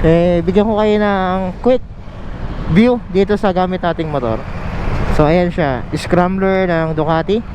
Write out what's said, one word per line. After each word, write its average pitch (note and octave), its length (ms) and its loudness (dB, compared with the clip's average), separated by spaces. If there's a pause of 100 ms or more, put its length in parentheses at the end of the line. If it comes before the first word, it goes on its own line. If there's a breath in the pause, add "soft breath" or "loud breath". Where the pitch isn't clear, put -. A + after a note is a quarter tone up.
eh, E3+ 400 4
bigyan G3 240 2
ko A3 80 0
kayo G#3 240 2
ng F#3+ 380 0 (260)
quick B3+ 160 4 (960)
view A#3+ 320 4
dito G3 320 0
sa F#3+ 160 0
gamit F#3 240 0
nating E3 320 -2
motor. A#2+ 240 0 (800)
So, D#3 80 4
ayan F3 240 4
siya, C#3+ 480 -2
Scrambler F#3+ 720 0
ng D#3+ 240 0
Ducati. D#3+ 480 0 (160)